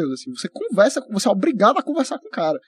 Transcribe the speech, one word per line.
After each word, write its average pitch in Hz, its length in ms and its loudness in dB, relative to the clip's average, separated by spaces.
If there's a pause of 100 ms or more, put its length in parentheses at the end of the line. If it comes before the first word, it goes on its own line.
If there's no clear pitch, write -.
Deus, 156 80 -2
assim, 254 180 -10
você - 180 -10
conversa, 254 640 0
você 202 160 -2
é 220 40 4
obrigado 220 480 2
a - 20 -2
conversar 294 380 -4
com - 80 -20
o 427 40 -20
cara. 156 360 -2